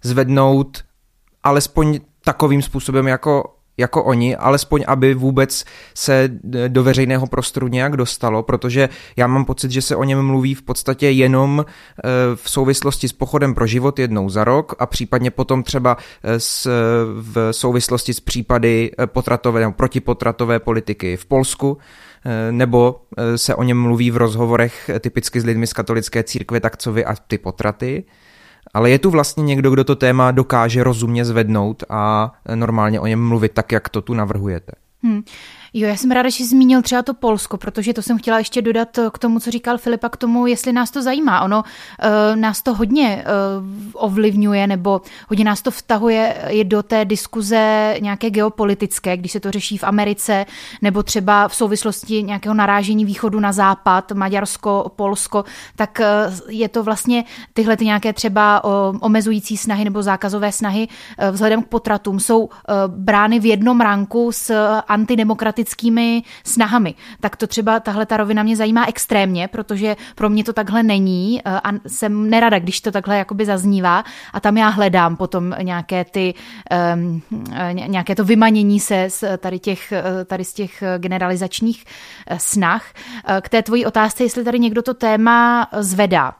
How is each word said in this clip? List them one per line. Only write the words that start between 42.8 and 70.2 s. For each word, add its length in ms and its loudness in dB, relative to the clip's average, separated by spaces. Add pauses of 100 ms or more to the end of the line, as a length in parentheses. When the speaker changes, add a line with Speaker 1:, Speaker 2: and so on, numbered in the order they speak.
Speaker 2:
eh, 80 -2 (600)
ovlivňuje, 760 2
nebo 340 0 (280)
hodně 160 2
nás 180 0
to 80 -2
vtahuje 640 0 (140)
i 160 2
do 180 0
té 220 0
diskuze 960 0
nějaké 300 -4
geopolitické, 840 -2
když 160 -8
se 80 -6
to 100 -6
řeší 280 -6
v 60 -8
Americe, 640 0 (360)
nebo 200 0
třeba 460 2
v 60 -8
souvislosti 680 -2
nějakého 320 -4
narážení 500 2
východu 360 -2
na 120 0
západ, 600 2
Maďarsko, 840 -2
Polsko, 480 -2 (320)
tak, 240 -4
eh, 60 4 (420)
je 200 -2
to 160 -2
vlastně 400 0 (280)
tyhle 240 2
ty 80 0
nějaké 280 0
třeba, 520 2
o-, 360 2
omezující 560 0
snahy 280 -2
nebo 180 -2
zákazové 500 -2
snahy, 360 -2 (300)
eh, 120 0
vzhledem 320 2
k 40 -6
potratům 540 -2
jsou, 280 2
eh, 240 -8 (140)
brány 540 2
v 60 2
jednom 340 4
ranku 520 2
s 220 -4 (340)
antidemokratickými 680 0 (100)
lidskými 540 0 (220)
snahami. 500 2 (260)
Tak 160 -4
to 100 -4
třeba 340 0
tahle 260 -4
ta 100 -2
rovina 260 0
mě 140 2
zajímá 300 2
extrémně, 640 0
protože 480 -4 (180)
pro 160 0